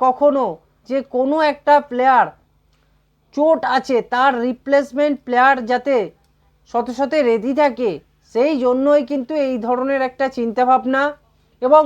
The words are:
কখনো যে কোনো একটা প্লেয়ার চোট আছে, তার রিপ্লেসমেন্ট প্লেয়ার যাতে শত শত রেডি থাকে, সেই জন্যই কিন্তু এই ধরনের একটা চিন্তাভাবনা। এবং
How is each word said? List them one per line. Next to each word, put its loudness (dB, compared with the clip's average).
কখনো 2
যে -2
কোনো 0
একটা 2
প্লেয়ার 2
চোট 2
আছে, -2
তার 2
রিপ্লেসমেন্ট -2
প্লেয়ার 2
যাতে 0
শত -2
শত -4
রেডি -2
থাকে, 0
সেই 0
জন্যই 2
কিন্তু -6
এই -2
ধরনের -2
একটা -6
চিন্তাভাবনা। 0
এবং 6